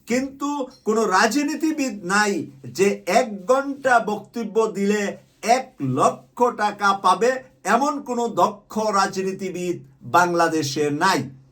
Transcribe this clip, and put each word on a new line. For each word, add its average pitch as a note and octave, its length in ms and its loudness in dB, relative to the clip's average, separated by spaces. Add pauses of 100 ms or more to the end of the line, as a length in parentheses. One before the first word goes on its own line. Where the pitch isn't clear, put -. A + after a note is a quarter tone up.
কিন্তু C#4 600 -4 (180)
কোনো A3 200 2
রাজনীতিবিদ A#3+ 1000 0
নাই G3 460 0 (140)
যে G3 420 0
এক G3+ 400 0
ঘন্টা C4 520 2
বক্তব্য G#3+ 680 -2
দিলে G3+ 500 -2 (260)
এক B3 380 0
লক্ষ D#3 600 0
টাকা G#3 500 0
পাবে, G3 500 2 (220)
এমন C4+ 380 0
কোনো A#3 260 -4
দক্ষ G3+ 500 -2
রাজনীতিবিদ F#3+ 1040 -2 (180)
বাংলাদেশে D#3+ 880 2
নাই D3+ 400 0 (220)